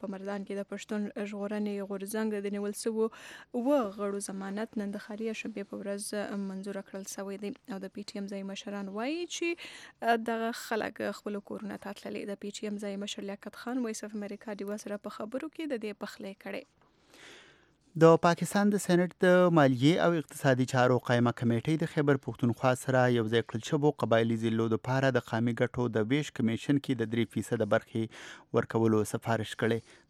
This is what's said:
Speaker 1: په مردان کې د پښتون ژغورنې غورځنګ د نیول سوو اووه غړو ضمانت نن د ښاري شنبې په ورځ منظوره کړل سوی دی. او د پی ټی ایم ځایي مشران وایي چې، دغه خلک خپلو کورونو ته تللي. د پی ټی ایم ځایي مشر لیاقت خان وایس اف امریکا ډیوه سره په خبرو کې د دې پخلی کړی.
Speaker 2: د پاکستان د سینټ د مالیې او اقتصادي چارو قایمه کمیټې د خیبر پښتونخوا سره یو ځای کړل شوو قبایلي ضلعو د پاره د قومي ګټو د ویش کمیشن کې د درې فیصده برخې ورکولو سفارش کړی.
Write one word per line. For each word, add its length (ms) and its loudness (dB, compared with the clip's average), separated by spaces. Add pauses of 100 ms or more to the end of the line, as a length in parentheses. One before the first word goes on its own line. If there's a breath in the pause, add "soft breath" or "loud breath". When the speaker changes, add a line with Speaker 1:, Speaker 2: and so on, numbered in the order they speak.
Speaker 1:
په 100 -6
مردان 320 -6
کې 160 -6
د 80 -14
پښتون 340 -4 (220)
ژغورنې 640 -4
غورځنګ 560 -4
د 100 -4
نیول 240 -6
سوو 300 0
اووه 760 -2 (140)
غړو 300 -4
ضمانت 540 -6
نن 140 -6
د 80 -12
ښاري 380 -6
شنبې 300 -8
په 100 -8
ورځ 200 -6 (440)
منظوره 220 -8
کړل 400 -10
سوی 320 -8
دی. 60 -6 (260)
او 80 -8
د 120 -10
پی 140 -10
ټی 100 -10
ایم 140 -6
ځایي 160 -6
مشران 480 -8
وایي 260 -4 (120)
چې، 840 -2 (100)
دغه 300 -2
خلک 420 -4 (180)
خپلو 300 -6
کورونو 380 -10
ته 140 -10
تللي. 280 -8
د 160 -8
پی 140 -8
ټی 100 -8
ایم 140 -4
ځایي 220 -6
مشر 260 -8
لیاقت 320 -12
خان 220 -4
وایس 240 -6
اف 120 -12
امریکا 400 -8
ډیوه 240 -4
سره 220 -6
په 100 -10
خبرو 380 -8
کې 180 -6
د 100 -4
دې 100 -6 (120)
پخلی 280 -12 (120)
کړی. 180 -8 (1400 loud breath)
Speaker 2:
د 100 12 (120)
پاکستان 480 2
د 100 0
سینټ 400 2
د 260 8 (100)
مالیې 440 6
او 160 4
اقتصادي 540 2
چارو 340 6
قایمه 320 4
کمیټې 420 0
د 140 -2
خیبر 320 4
پښتونخوا 460 2 (100)
سره 180 4 (140)
یو 180 2
ځای 140 4
کړل 240 -6
شوو 200 4 (120)
قبایلي 400 4
ضلعو 320 2
د 160 -2
پاره 260 4
د 140 2
قومي 320 0
ګټو 340 0
د 160 2
ویش 260 0
کمیشن 460 2
کې 160 -2
د 140 0
درې 240 0
فیصده 340 0
برخې 320 0 (540 loud breath)
ورکولو 420 4 (120)
سفارش 500 -2
کړی. 340 -2 (140)